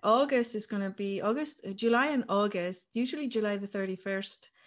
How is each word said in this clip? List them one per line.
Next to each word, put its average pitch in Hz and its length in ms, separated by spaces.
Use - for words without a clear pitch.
August 240 500
is 214 140
gonna 196 220
be, 196 320
August, 285 440
uh, 196 60
July 233 360
and 269 200
August, 196 640
usually 254 380
July 214 260
the 202 120
thirty-first, 196 840